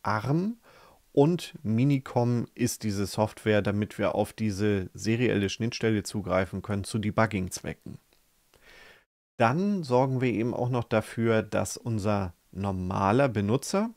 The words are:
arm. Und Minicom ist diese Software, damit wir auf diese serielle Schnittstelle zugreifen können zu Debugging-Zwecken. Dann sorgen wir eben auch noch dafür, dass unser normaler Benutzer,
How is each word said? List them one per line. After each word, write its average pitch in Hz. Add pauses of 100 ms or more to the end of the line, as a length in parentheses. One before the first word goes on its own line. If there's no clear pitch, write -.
arm. 139 (540)
Und 160
Minicom 120
ist -
diese 101
Software, 107
damit 104
wir 98
auf 107
diese 101
serielle 104
Schnittstelle 113
zugreifen 92
können 101
zu -
Debugging-Zwecken. 101 (1400)
Dann 175
sorgen 127
wir 127
eben 110
auch 120
noch 123
dafür, 113
dass 101
unser 101 (180)
normaler 98
Benutzer, 117